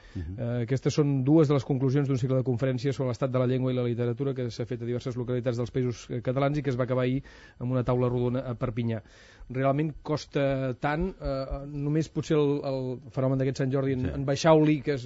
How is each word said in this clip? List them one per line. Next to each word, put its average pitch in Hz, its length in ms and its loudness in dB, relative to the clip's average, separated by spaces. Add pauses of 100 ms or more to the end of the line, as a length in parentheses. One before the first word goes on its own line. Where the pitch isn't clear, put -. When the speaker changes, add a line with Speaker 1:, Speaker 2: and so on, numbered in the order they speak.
(140)
Speaker 1:
Mhm. 90 240 -8
Speaker 2:
Eh, 120 240 -2
aquestes 127 320 0
són 143 300 2
dues 151 240 6
de 147 60 4
les 131 100 0
conclusions 135 420 2
d'un 135 120 0
cicle 127 180 0
de 131 80 0
conferències 131 500 0
sobre 131 140 -2
l'estat 123 240 -2
de 127 80 2
la 127 60 2
llengua 127 260 0
i - 20 0
la 123 80 0
literatura 120 520 -2
que 127 160 -4
s'ha 113 160 -6
fet 120 160 -6
a - 20 -8
diverses 120 320 -4
localitats 123 400 -2
dels 120 160 -4
Països, 123 380 -2
eh, 123 120 -6
Catalans 139 360 0
i 147 40 -4
que 135 80 -2
es 120 80 -2
va 127 60 0
acabar 127 200 0
ahir 127 200 0 (340)
amb 123 140 -4
una 127 100 2
taula 123 260 2
rodona 123 400 0
a 120 60 -4
Perpinyà. 113 480 -2 (480)
Realment 135 420 0 (100)
costa 139 800 -2
tant, 165 400 -2
eh, 139 480 -6
només 147 400 0
potser 156 300 -2
el, 143 260 2
el 131 360 -4 (100)
fenomen 131 280 0
d'aquest 135 200 0
Sant 135 120 0
Jordi 135 220 0
en, 127 80 -2
Speaker 1:
Sí. 131 140 -2
Speaker 2:
en 139 100 -4
Baixauli, 151 560 6
que 147 140 -2
és 123 120 -6